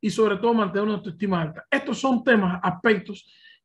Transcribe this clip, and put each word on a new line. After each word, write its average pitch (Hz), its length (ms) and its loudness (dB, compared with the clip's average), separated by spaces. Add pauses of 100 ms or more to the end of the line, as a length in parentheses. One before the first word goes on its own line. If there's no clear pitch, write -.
y 214 80 -2
sobre 202 280 2
todo 233 180 2
mantener 202 300 0
una 214 120 0
autoestima 190 460 -4
alta. - 260 -8
Estos 277 300 -2
son 254 260 0
temas, 190 380 2
aspectos 196 720 -2 (300)